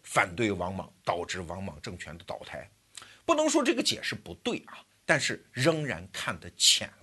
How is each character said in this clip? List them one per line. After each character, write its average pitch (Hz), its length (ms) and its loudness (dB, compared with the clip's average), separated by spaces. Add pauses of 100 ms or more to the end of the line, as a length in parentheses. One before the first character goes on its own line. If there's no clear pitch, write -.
反 98 340 2
对 107 160 2
王 90 220 -2
莽， 92 180 -8 (120)
导 87 200 0
致 90 180 -6
王 85 200 -8
莽 95 180 -8
政 98 160 -10
权 80 220 -14
的 - 80 -18
倒 - 180 -10
台。 - 240 -12 (560)
不 339 120 4
能 311 120 4
说 294 160 4
这 247 120 4
个 247 80 0
解 - 180 0
释 - 140 -4
不 175 180 -12
对 - 320 -4
啊， - 140 -18 (260)
但 151 160 4
是 - 300 -4
仍 151 340 2
然 92 260 -6
看 92 280 -6
得 87 180 -14
浅 - 340 4 (120)